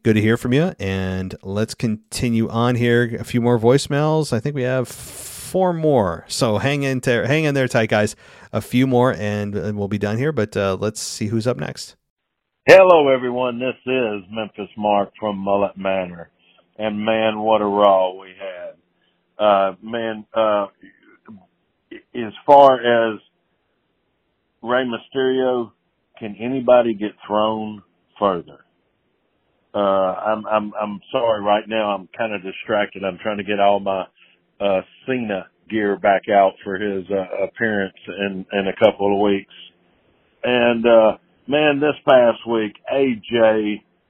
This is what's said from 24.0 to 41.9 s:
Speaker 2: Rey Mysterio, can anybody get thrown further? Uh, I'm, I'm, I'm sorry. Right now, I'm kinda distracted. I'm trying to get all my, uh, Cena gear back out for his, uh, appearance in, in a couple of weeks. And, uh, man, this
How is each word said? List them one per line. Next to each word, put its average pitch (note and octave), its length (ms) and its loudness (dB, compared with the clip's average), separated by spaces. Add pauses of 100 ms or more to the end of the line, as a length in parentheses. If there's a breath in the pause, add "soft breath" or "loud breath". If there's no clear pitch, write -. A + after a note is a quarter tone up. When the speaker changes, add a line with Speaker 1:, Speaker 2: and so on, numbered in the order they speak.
Speaker 2:
Rey B2 220 0
Mysterio, B2+ 880 -2 (460)
can G#2 200 -12
anybody A#2+ 540 2
get G#2 200 -6 (140)
thrown G#2+ 560 -2 (360)
further? F2 400 -2 (1160)
Uh, G#2 40 -6
I'm, G2 680 -2
I'm, G#2 320 -2
I'm G#2 220 -8 (100)
sorry. A#2 300 -2
Right G#2 260 0
now, G#2+ 280 -2
I'm F#2+ 120 -10 (100)
kinda G#2+ 240 -6
distracted. G2 640 -6
I'm F#2 200 -4
trying G#2+ 160 -6
to G2+ 60 -6
get G2+ 140 -4
all G2+ 220 4
my, F#2+ 240 -4 (560 soft breath)
uh, G2 220 0 (240)
Cena G#2+ 400 -6 (240)
gear G#2 260 -2
back G2 320 2
out G2 240 4 (100)
for G2 160 -8
his, G2 320 -6
uh, F#2+ 340 -4
appearance G2+ 520 -4 (100)
in, F#2+ 460 -8
in G2 160 -2
a F#2 160 -6
couple G2+ 300 2
of G2+ 80 0
weeks. G2 320 -2 (920)
And, A#2+ 420 2
uh, A2 300 6 (300)
man, D3 340 2
this D3 160 0 (100)